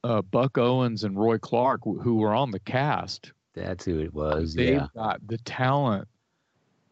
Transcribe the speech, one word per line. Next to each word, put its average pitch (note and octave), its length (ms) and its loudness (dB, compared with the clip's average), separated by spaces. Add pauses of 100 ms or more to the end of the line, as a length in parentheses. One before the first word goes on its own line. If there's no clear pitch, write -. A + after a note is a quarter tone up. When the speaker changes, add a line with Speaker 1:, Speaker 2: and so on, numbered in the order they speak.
Speaker 1:
uh, A2+ 200 2
Buck B2 360 0
Owens A#2+ 460 2
and G2 120 -2
Roy A2+ 220 4
Clark, B2 460 0
wh-, G2 180 -4
who A#2 140 2
were G#2+ 180 4
on C3 160 0
the F#2+ 80 -6
cast, A#2+ 760 -4 (220)
Speaker 2:
That's F#2 300 -8
who E2 160 0
it D#2 120 -4
was, D#2 420 -2
Speaker 1:
they've B2 200 2
Speaker 2:
yeah. C#3 220 0
Speaker 1:
got G#2+ 320 -4
the A2+ 100 -4
talent. B2+ 680 0 (840)